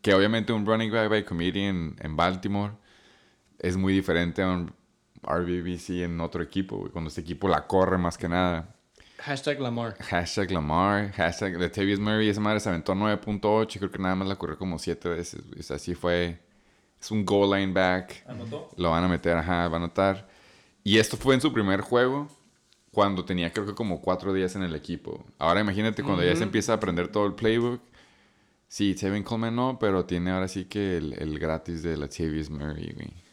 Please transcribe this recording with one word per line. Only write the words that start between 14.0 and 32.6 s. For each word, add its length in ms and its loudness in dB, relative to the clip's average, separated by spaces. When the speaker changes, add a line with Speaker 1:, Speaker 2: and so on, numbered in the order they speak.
Speaker 1:
nada 160 0
más 100 -2
la 80 -2
corrió 240 -8
como 220 -4
siete 280 -4
veces, 380 -6
güey. 140 -16
O 20 -10
sea, 160 -6
sí 160 -6
fue, 460 0
es 120 -14
un 120 0
goal 320 6
line 160 0
back. 540 0
Speaker 3:
¿Anotó? 500 -10
Speaker 1:
Lo 140 2
van 140 4
a 40 2
meter, 280 2
ajá, 320 0
va 60 -2
a 20 0
anotar. 500 0
Y 160 6
esto 180 2
fue 200 4
en 40 2
su 120 2
primer 300 2
juego, 440 2
cuando 340 2
tenía 280 -2
creo 120 -2
que 120 -6
como 240 -2
cuatro 340 -2
días 220 0
en 80 -4
el 100 -4
equipo. 500 -10
Ahora 220 4
imagínate 420 0
cuando 220 2
ya 60 6
se 80 2
Speaker 2:
Ujú. 60 0
Speaker 1:
empieza 280 0
a 40 4
aprender 300 0
todo 200 0
el 80 -2
playbook. 460 0
Sí, 300 0
Tevin 260 -2
Coleman 320 -2
no, 240 0
pero 260 2
tiene 280 0
ahora 160 0
sí 160 -6
que 320 -2
el, 240 -2
el 180 -4
gratis 460 -4
de 120 -2
Latavius 540 -4
Murray, 420 -8